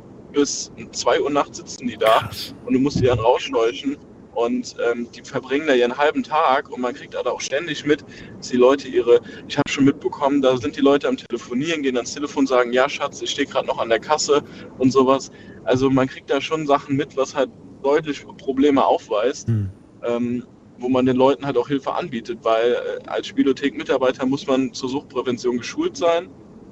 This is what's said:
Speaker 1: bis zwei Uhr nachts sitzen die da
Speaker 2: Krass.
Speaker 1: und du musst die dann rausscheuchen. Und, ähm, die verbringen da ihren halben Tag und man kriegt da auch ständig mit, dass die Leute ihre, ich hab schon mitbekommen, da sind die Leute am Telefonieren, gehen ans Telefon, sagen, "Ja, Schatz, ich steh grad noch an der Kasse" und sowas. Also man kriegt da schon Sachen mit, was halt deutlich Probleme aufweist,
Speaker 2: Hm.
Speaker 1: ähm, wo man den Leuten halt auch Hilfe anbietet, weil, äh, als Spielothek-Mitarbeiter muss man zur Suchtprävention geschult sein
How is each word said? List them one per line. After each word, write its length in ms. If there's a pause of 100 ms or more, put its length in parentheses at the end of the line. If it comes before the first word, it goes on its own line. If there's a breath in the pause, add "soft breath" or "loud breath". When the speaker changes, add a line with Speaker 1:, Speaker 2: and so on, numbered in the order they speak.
(340)
Speaker 1:
bis 380 (220)
zwei 280
Uhr 80
nachts 280
sitzen 300
die 100
da 220
Speaker 2:
Krass. 360 (100)
Speaker 1:
und 80
du 60
musst 220
die 40
dann 140
rausscheuchen. 800 (360)
Und, 440 (120)
ähm, 240
die 100
verbringen 440
da 60
ihren 240
halben 260
Tag 460
und 100
man 140
kriegt 200
da 60 (100)
auch 120
ständig 440
mit, 200 (320 loud breath)
dass 100
die 80
Leute 320
ihre, 320 (300 loud breath)
ich 80
hab 120
schon 140
mitbekommen, 580
da 140
sind 220
die 40
Leute 280
am 80
Telefonieren, 680
gehen 140
ans 160
Telefon, 340
sagen, 240
"Ja, 160
Schatz, 340
ich 80
steh 140
grad 240
noch 100
an 120
der 100
Kasse" 420 (360 loud breath)
und 140
sowas. 400 (340 loud breath)
Also 240
man 180
kriegt 220
da 100
schon 260
Sachen 300
mit, 220
was 180
halt 140 (340)
deutlich 420 (120)
Probleme 480
aufweist, 640
Speaker 2:
Hm. 200 (360)
Speaker 1:
ähm, 400 (320)
wo 100
man 180
den 120
Leuten 280
halt 120
auch 100
Hilfe 260
anbietet, 500
weil, 280
äh, 360
als 200
Spielothek-Mitarbeiter 960
muss 220
man 260
zur 140
Suchtprävention 680
geschult 400
sein 320 (420)